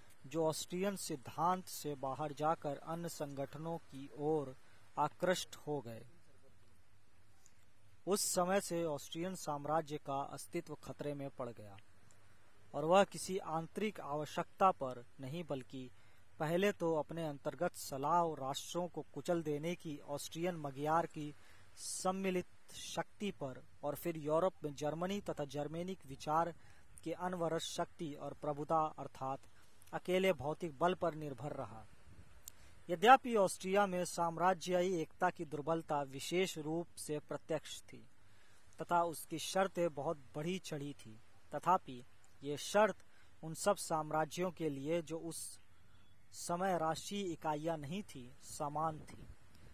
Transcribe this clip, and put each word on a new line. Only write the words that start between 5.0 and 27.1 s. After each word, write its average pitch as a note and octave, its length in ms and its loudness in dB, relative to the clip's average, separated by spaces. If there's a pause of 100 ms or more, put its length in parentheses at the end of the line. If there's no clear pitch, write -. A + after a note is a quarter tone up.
हो D3 240 -2
गए। A2+ 260 -10 (2000)
उस G3 140 4
समय F#3 400 4
से E3+ 240 2
ऑस्ट्रियन E3 500 -2
साम्राज्य D3 640 0
का C#3 260 -2
अस्तित्व - 520 -6
खतरे C#3+ 400 -4
में C#3 160 -6
पड़ B2 200 -6
गया, G#2 260 -12 (1000)
और C#3+ 100 2
वह F#3 200 10
किसी F#3 340 -2
आंतरिक E3 600 -2
आवश्यकता D3+ 720 4
पर B2+ 340 0 (160)
नहीं, D3+ 300 -6
बल्कि C3 400 -6 (480)
पहले F3 340 6
तो E3 220 2
अपने D#3+ 320 0
अंतर्गत D3 500 -2
सलाह D3+ 460 4
और D#3+ 160 0
राष्ट्रों D3+ 500 -2
को D#3 160 -6 (100)
कुचल E3+ 280 2
देने D3+ 320 0
की D3+ 240 -6 (100)
ऑस्ट्रियन E3 460 -2
मगियार D3+ 520 2
की D3+ 280 -6 (420)
सम्मिलित F#3 720 0 (280)
शक्ति - 560 -4
पर, C3 340 -6 (180)
और D3 120 0
फिर E3 220 -2
यूरोप D#3+ 380 4 (100)
में D3 100 -2
जर्मनी E3 460 0
तथा D3+ 240 -2
जर्मेनिक D3+ 640 -4
विचार D#3+ 480 2 (500)
के D#3+ 80 -2